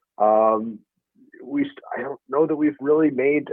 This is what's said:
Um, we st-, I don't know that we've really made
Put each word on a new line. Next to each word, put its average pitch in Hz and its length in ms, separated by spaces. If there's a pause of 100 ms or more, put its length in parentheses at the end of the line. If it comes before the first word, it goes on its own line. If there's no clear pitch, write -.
(180)
Um, 110 600 (640)
we 285 200
st-, - 160 (180)
I - 60
don't 247 260
know 151 180
that 151 100
we've 147 240
really 151 300
made 139 420